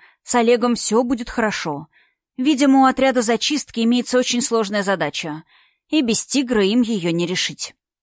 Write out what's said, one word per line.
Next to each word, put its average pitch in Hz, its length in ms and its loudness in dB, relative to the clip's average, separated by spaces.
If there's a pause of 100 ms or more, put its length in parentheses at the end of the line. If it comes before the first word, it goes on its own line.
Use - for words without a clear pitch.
(240)
с - 120 -2
Олегом 240 400 2
все 226 280 0
будет 240 260 -4
хорошо. 165 580 -4 (500)
Видимо, 269 440 4
у 269 40 6
отряда 262 380 2
зачистки 233 580 -2
имеется 240 360 0
очень 240 240 0
сложная 208 420 -2
задача, 160 600 -4 (460)
и 311 120 2
без 226 240 0
тигра 240 380 0
им 214 180 2
ее 202 300 -2
не 170 140 0
решить. - 500 -6 (280)